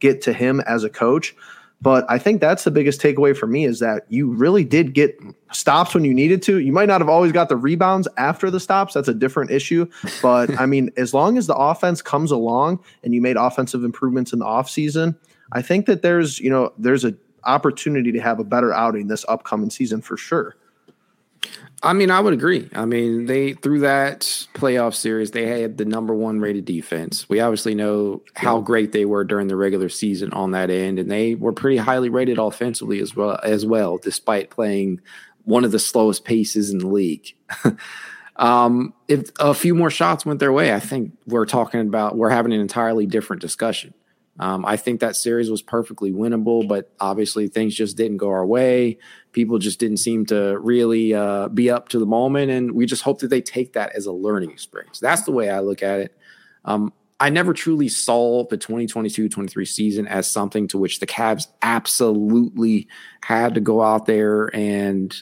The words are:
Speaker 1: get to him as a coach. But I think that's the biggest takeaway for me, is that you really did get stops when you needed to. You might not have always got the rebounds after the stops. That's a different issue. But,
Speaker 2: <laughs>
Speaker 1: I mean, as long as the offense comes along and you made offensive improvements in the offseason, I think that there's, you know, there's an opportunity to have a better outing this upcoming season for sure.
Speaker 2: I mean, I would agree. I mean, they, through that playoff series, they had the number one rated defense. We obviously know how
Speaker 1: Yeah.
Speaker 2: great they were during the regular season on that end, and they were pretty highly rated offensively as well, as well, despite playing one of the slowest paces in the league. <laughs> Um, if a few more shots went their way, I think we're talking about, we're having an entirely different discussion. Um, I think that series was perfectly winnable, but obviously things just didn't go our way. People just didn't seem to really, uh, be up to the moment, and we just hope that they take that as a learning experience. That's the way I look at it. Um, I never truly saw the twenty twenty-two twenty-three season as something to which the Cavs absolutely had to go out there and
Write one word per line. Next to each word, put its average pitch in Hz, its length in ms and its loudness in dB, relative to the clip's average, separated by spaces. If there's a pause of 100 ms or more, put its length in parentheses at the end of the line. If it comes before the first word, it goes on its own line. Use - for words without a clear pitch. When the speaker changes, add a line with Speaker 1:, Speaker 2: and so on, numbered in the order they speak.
Speaker 1:
get 135 220 4
to 123 100 0
him 127 300 0
as 117 200 -2
a 107 80 -4
coach. 127 460 0 (440)
But 131 280 4
I 120 100 2
think 202 220 2
that's 165 240 2
the 165 80 2
biggest 143 280 2
takeaway 139 360 4
for 117 100 -4
me, 135 180 0
is 120 140 0
that 113 300 -2
you 123 240 0
really 156 320 4
did 135 300 2
get 143 220 4 (360)
stops 160 420 2
when 165 100 4
you 139 80 4
needed 160 300 4
to. 196 160 4
You 135 140 2
might 196 160 4
not 190 120 4
have 156 80 2
always 165 220 6
got 170 180 2
the 139 80 2
rebounds 170 600 2
after 160 340 0
the 185 80 -2
stops. 190 360 0
That's 143 120 0
a 123 80 0
different 131 380 -2
issue. 165 340 0 (340)
But, 123 300 4
Speaker 2:
<laughs> 135 80 -2
Speaker 1:
I 131 80 2
mean, 135 300 2
as 127 180 -2
long 185 240 4
as 214 80 0
the - 80 0
offense 160 480 0
comes 147 300 0
along 127 480 0 (240)
and 120 100 0
you 120 80 2
made 127 140 2
offensive 127 480 0
improvements 123 480 -2
in 120 80 0
the 110 60 -4
offseason, 151 720 -2 (360)
I 123 100 -4
think 190 240 2
that 185 160 2
there's, 170 380 2
you 127 100 0
know, 131 260 2
there's 123 280 2
an 110 120 0 (280)
opportunity 135 680 0
to 113 80 -2
have 117 200 -2
a 110 40 -4
better 117 300 2
outing 110 320 0
this 104 220 -4
upcoming 107 420 -2
season 110 320 -4
for - 140 -10
sure. 123 400 -4 (1300)
Speaker 2:
I 170 120 2
mean, 190 160 4
I 185 100 4
would 202 140 2
agree. 156 400 0
I 110 100 -4
mean, 117 420 0
they, 135 280 0
through 143 260 0
that 139 420 0 (300)
playoff 123 420 0
series, 110 360 -2
they 117 160 -4
had 113 320 -4
the 107 80 -4
number 110 260 -4
one 110 280 -2
rated 101 240 -2
defense. 82 640 -6
We 104 100 2
obviously 113 360 0
know 104 440 -2 (140)
how 117 240 0
Speaker 1:
Yeah. 110 60 -4
Speaker 2:
great 107 280 0
they 104 140 2
were 101 180 0
during 101 220 -2
the 95 100 -2
regular 95 320 0
season 98 440 -4
on 95 180 -4
that 92 180 -2
end, 95 300 -2
and 92 120 -4
they 113 260 0
were 113 160 -2
pretty 131 240 0
highly 127 320 0
rated 123 280 0
offensively 110 640 -4
as 101 140 -6
well, 101 300 -2
as 107 200 0
well, 107 320 0
despite 101 540 -4
playing 98 500 -2 (440)
one 120 200 4
of 113 60 2
the 107 80 0
slowest 110 460 0
paces 107 460 0
in 98 80 -2
the 92 100 -4
league. 95 440 -2 (320)
<laughs> 214 120 2 (600)
Um, 120 580 2 (140)
if 143 220 0 (100)
a 147 120 4
few 170 220 2
more 165 160 2
shots 170 340 0
went 147 140 -2
their 139 140 2
way, 143 200 2
I 101 60 0
think 120 340 -6 (140)
we're 113 180 0
talking 117 360 -2
about, 107 360 -2
we're 113 140 2
having 117 220 2
an 107 80 0
entirely 113 440 0
different 101 380 -4
discussion. - 500 -6 (460)
Um, 95 260 -4
I 104 120 0
think 117 240 -4
that 110 160 -2
series 117 340 0
was 107 100 -4
perfectly 110 520 -4
winnable, 113 560 0
but 101 320 -4
obviously 101 480 -2
things 110 260 -2
just 101 220 -4
didn't 107 220 -2
go 101 100 -2
our 95 180 0
way. 123 520 2 (340)
People 113 260 0
just 98 220 -4
didn't 107 160 0
seem 113 300 -2
to 101 340 0
really, 113 520 2
uh, 101 360 -2
be 120 200 2
up 120 200 0
to 120 100 -2
the 110 80 0
moment, 135 460 0
and 123 180 -2
we 120 160 0
just 120 160 -4
hope 139 200 -2
that 131 60 -4
they 127 120 2
take 127 320 -6
that 107 240 -6
as 101 100 -8
a 98 60 -8
learning 95 400 -2
experience. - 480 -16
That's 185 220 0
the 160 100 -4
way 113 180 0
I 98 80 -2
look 98 240 -2
at 98 160 -2
it. - 180 -8 (480)
Um, 104 280 -2 (260)
I 139 120 2
never 175 220 2
truly 156 360 0
saw 120 560 0
the 117 120 -4
twenty 113 300 -6
twenty-two 107 420 -4
twenty-three 98 360 -6
season 104 420 -2
as 98 240 -2
something 101 380 -4
to 98 100 -6
which 95 220 -2
the 92 80 -6
Cavs 110 400 -2 (140)
absolutely 113 1200 0 (360)
had 117 340 0
to 113 40 2
go 110 220 2
out 110 240 2
there 107 480 0
and 101 680 -2